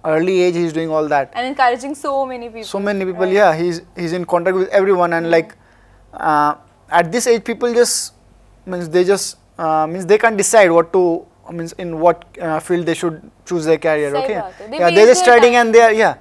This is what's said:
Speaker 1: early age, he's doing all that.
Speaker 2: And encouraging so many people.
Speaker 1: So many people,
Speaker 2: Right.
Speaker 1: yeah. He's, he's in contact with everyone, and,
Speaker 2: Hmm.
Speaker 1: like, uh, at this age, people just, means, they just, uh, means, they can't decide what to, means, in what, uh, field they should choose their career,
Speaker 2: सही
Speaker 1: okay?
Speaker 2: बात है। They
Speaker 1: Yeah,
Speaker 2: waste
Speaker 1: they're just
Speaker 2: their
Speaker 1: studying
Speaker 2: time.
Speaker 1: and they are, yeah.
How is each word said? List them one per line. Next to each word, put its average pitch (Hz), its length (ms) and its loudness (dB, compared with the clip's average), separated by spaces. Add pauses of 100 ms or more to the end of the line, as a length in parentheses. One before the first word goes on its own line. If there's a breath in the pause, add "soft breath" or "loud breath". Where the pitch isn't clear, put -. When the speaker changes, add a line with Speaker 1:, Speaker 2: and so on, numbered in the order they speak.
Speaker 1:
early 170 380 0
age, 180 120 0
he's 170 180 -2
doing 160 180 -6
all 156 180 -2
that. 143 260 -2
Speaker 2:
And 240 120 -6
encouraging 262 480 -2
so 277 320 -4
many 247 220 -12
people. 226 160 -16
Speaker 1:
So 196 140 -8
many 196 260 -4
people, 185 180 -6
Speaker 2:
Right. 185 100 -2
Speaker 1:
yeah. 196 220 4
He's, 170 280 -4 (140)
he's 170 160 -6
in 175 120 -6
contact 175 320 -2
with 190 120 -2
everyone, 190 440 0
and, 165 140 -4
Speaker 2:
Hmm. 165 60 0
Speaker 1:
like, 165 240 0 (580 soft breath)
uh, 147 400 0 (360)
at 165 220 0
this 240 140 -2
age, 233 180 0
people 240 300 -4
just, - 400 -2 (520)
means, 175 220 -8
they 180 160 2
just, 190 320 -2 (220)
uh, 156 280 -2
means, 175 200 -8
they 202 120 4
can't 220 180 2
decide 196 340 4
what 165 220 2
to, 175 340 0 (240)
means, 170 220 -12 (120)
in 165 160 -10
what, 165 240 2 (160)
uh, 160 200 -4
field 170 260 -4
they 185 80 -2
should 165 260 -6 (240)
choose 170 200 -6
their 160 140 2
career, 151 340 -2
Speaker 2:
सही 143 120 -4
Speaker 1:
okay? 214 160 -6
Speaker 2:
बात 185 200 -12
है। 214 100 -18
They - 80 -10
Speaker 1:
Yeah, - 80 0
Speaker 2:
waste 170 80 2
Speaker 1:
they're 208 120 8
just 247 180 4
Speaker 2:
their 247 100 6
Speaker 1:
studying 240 200 6
Speaker 2:
time. 240 120 4
Speaker 1:
and 226 80 0
they 233 80 8
are, 226 100 6
yeah. 214 280 2